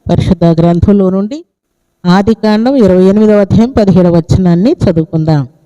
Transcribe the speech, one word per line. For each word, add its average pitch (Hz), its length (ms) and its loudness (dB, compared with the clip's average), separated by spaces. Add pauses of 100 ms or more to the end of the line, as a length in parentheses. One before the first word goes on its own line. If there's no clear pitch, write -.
(100)
పరిశుద్ధ 175 340 -2
గ్రంథంలో 175 680 0
నుండి 214 340 -6 (600)
ఆదికాండం 214 680 0
ఇరవై 185 300 2
ఎనిమిదవ 208 360 2
అధ్యాయం 220 300 0
పదిహేడవ 180 460 2
వచనాన్ని 180 680 0
చదువుకుందాం. 156 640 -2 (180)